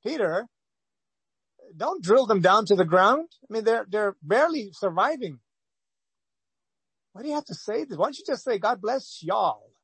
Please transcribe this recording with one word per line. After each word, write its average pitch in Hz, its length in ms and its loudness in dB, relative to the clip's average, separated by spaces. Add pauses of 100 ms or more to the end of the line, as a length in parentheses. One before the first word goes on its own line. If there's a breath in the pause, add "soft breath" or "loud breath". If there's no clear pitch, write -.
Peter, 220 440 -4 (1300)
don't 262 280 -4
drill 226 240 4
them 202 140 2
down 190 260 6
to 202 80 4
the 185 100 2
ground. 202 500 2 (140)
I - 40 -12
mean, 226 100 -4
they're, 220 260 0
they're 202 320 -2
barely 233 520 0
surviving. 190 680 -4 (1700)
Why 202 100 -18
do 294 60 -8
you 294 40 -4
have 294 120 -6
to 165 100 -14
say 233 280 -8
this? 247 140 -12
Why 185 100 -2
don't 285 120 -10
you - 60 -18
just 277 180 -8
say, 226 160 -4
'God 208 220 -4
bless 226 420 -8
y'all. 165 500 -4 (100)